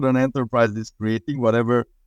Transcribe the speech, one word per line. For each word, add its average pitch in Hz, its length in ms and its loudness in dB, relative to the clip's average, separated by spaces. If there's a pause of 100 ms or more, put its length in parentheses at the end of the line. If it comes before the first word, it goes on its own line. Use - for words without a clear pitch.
an 127 80 2
enterprise 123 540 0
is 110 200 -8
creating, 113 500 -4
whatever, 117 460 2 (200)